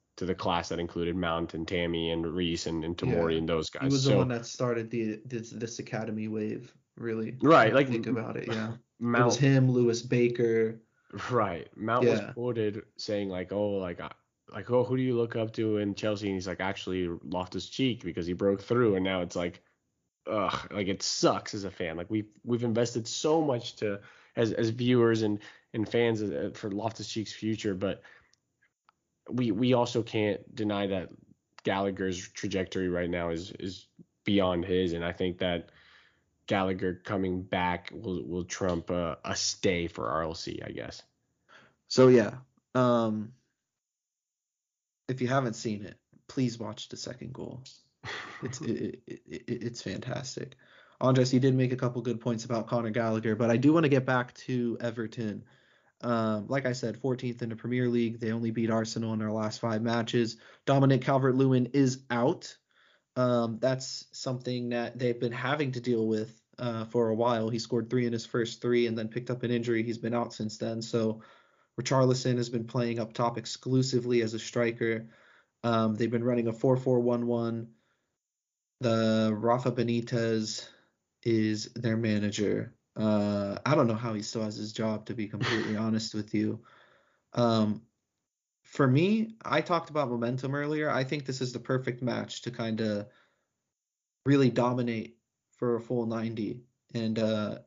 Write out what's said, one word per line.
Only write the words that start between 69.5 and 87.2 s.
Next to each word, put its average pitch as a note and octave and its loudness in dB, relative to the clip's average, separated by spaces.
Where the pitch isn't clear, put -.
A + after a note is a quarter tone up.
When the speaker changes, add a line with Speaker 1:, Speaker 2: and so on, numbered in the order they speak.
Speaker 2:
He's A#2 -4
been A2+ -4
out A#2 -2
since G#2+ -6
then. A2+ -4
So A2 0
Richarlison B2+ 4
has A#2+ -2
been A#2 -4
playing A#2 0
up A2 -6
top A#2 0
exclusively B2 0
as A2 0
a A2+ -6
striker. A#2 -2
Um, A2+ 4
they've A2+ 0
been A#2 0
running A#2+ 2
a A2+ 0
four C3 4
four B2+ 2
one A#2+ 2
one. A#2 -2
The A2 2
Rafa A#2+ 2
Benitez A#2 -2
is A2 0
their A2+ -2
manager. G#2 0
Uh, G#2 0
I C#3 4
don't C3+ 6
know A2+ 2
how A2+ -2
he G#2 -4
still A2 -4
has A2 -6
his G#2+ -8
job, A2 -2
to G#2+ -6
be A2 -4
completely G#2+ -2
Speaker 1:
<laughs> A2 0
Speaker 2:
honest A2 -2
with G#2 -4
you. G#2+ 0